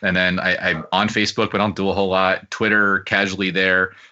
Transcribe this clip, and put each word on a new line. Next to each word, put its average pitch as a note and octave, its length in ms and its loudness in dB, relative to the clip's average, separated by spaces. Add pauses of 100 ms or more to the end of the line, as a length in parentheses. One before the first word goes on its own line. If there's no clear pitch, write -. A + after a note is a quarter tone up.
and F#2 120 0
then F#2 240 2
I, F2 180 0 (140)
I'm E2 220 -4
on G2+ 160 2
Facebook, G#2+ 420 -2
but - 40 -12
I G2+ 100 2
don't G2+ 100 -2
do G2 140 -2
a F2+ 60 0
whole G2 160 0
lot. F#2+ 400 0
Twitter, G#2 500 2
casually G2 500 -2
there. F#2 420 2 (200)